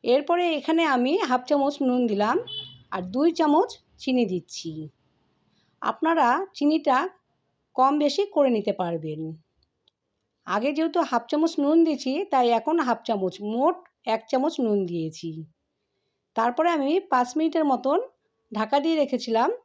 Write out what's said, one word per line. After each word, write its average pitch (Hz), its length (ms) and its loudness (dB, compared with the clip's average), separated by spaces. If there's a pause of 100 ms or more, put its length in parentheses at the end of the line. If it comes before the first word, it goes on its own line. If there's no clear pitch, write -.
এরপরে 285 400 2 (100)
এখানে 320 320 0
আমি 254 320 2
হাফ 254 280 0
চামচ 285 360 0
নুন 254 240 2
দিলাম 214 300 0 (560)
আর 190 180 -6
দুই 269 220 2
চামচ 330 380 2 (280)
চিনি 254 280 2
দিচ্ছি। 175 440 -8 (1120)
আপনারা 320 460 0 (260)
চিনিটা 294 420 2 (800)
কম 269 220 4
বেশি 294 240 0 (100)
করে 277 180 4
নিতে 214 220 0
পারবেন। 160 480 -4 (1300)
আগে 214 260 -2
যেহেতু 320 300 0
হাফ 240 240 -2
চামচ 320 320 0
নুন 294 260 2
দিয়েছি, 285 280 -2 (180)
তাই 254 200 4
এখন 233 300 0
হাফ 240 240 0
চামচ, 190 380 -2
মোট 247 340 0 (280)
এক 220 240 -2
চামচ 262 320 0
নুন 208 260 2
দিয়েছি। 160 440 -8 (1040)
তারপরে 240 340 0
আমি 294 220 0 (160)
পাঁচ 247 260 2
মিনিটের 311 300 0
মতন 269 340 0 (540)
ঢাকা 220 280 -2
দিয়ে 330 160 0
রেখেছিলাম 254 520 0 (160)